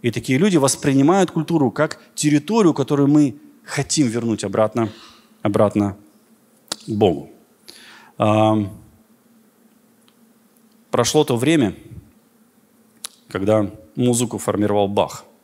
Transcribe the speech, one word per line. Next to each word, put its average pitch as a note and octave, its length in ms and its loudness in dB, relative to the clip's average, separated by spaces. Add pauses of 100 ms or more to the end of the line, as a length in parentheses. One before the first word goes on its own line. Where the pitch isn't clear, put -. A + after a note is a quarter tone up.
И A#2+ 80 -2
такие C3 260 -2
люди F#3 200 2
воспринимают C#3 720 2
культуру D3+ 400 -2
как D3+ 280 -4 (140)
территорию, D3+ 600 0
которую C#3+ 340 0
мы D3 280 2 (280)
хотим C#3+ 440 -2
вернуть A2+ 360 -4
обратно, G#2+ 460 -2 (520)
обратно G#2 560 0 (880)
к - 60 -10
Богу. G#2 380 0 (880)
Ам, G#2+ 600 0 (2250)
прошло A#2+ 320 0
то B2+ 140 0
время, B2+ 380 0 (1500)
когда G2+ 420 0 (240)
музыку A#2+ 440 -2
формировал G2+ 480 0
Бах G2+ 380 -4 (180)